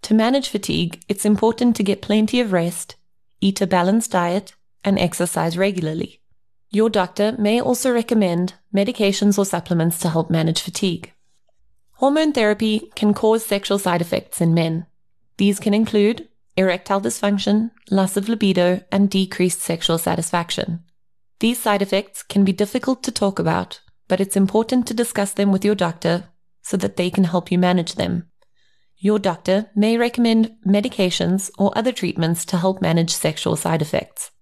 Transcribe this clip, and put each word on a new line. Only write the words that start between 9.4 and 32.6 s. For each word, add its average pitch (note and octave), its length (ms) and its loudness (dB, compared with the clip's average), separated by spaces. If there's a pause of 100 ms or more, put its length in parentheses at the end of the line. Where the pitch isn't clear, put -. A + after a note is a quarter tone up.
supplements E3+ 540 0
to E3+ 100 0
help D#3+ 180 0
manage D#3+ 320 0
fatigue. - 540 -4 (840)
Hormone D4 360 2
therapy G#3+ 600 0
can G#3 200 2
cause A3+ 280 2
sexual G3+ 360 -2
side F3 240 0
effects - 400 -4
in E3 100 4
men. E3 320 0 (540)
These G3+ 200 2
can G#3 140 0
include G#3+ 560 0 (260)
erectile F#3+ 460 0
dysfunction, G#3 680 0 (200)
loss F#3+ 280 2
of G3+ 100 -2
libido, F#3 540 2 (100)
and G3 160 2
decreased F#3 540 -2
sexual E3 340 -2
satisfaction. E3+ 840 -4 (600)
These A#3+ 180 0
side G3+ 220 0
effects G3 420 -4
can G3+ 220 2
be F#3+ 80 2
difficult B3 500 -2
to B3+ 80 -4
talk G3 280 -2
about, E3+ 420 -2 (280)
but F#3 120 0
it's G3 160 -2
important A3 500 2
to A3+ 80 -8
discuss G#3+ 380 -2
them G3+ 180 0
with F#3+ 140 0
your G#3 100 2
doctor E3+ 500 -2 (360)
so - 160 -6
that G3 220 -4
they F3+ 100 0
can F#3 160 2
help F3 260 -2
you F3+ 80 2
manage F3+ 360 0
them. F3 340 -4 (720)
Your G#3 200 0
doctor G3 560 -2
may A3 220 2
recommend A#3 580 2 (120)
medications G3 880 0
or G3 180 2
other A#3 180 0
treatments E3+ 540 -2
to F3+ 120 -2
help F#3+ 240 0